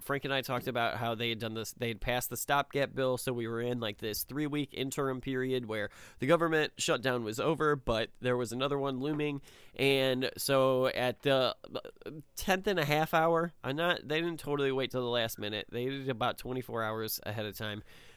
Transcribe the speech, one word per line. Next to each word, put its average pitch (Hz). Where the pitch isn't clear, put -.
Frank 139
and 135
I 135
talked 123
about 117
how 117
they 117
had 113
done 113
this, 113
they 120
had 113
passed 123
the 120
stopgap 143
bill, 127
so 131
we 117
were 117
in, 123
like, 107
this 107
three-week 143
interim 135
period 127
where 107
the 131
government 160
shutdown 123
was 110
over, 151
but 113
there 123
was 120
another 139
one 135
looming, 147
and 131
so 131
at 123
the 131
tenth 190
and 196
a 147
half 151
hour, 165
I'm 139
not, 165
they 151
didn't 170
totally 143
wait 131
till 127
the 123
last 117
minute. 104
They 120
did 135
about 120
twenty-four 120
hours 110
ahead 107
of 101
time. 107